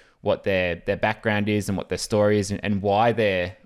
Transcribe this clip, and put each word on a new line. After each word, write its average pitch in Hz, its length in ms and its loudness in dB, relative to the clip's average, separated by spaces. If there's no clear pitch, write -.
what 101 220 -2
their, 90 420 0
their 98 120 -2
background 107 520 -2
is 104 180 0
and 98 100 -4
what - 120 -8
their 90 80 -4
story 104 420 2
is 98 100 -4
and, 104 140 -6
and 101 180 -2
why 104 300 2
they're, 95 540 0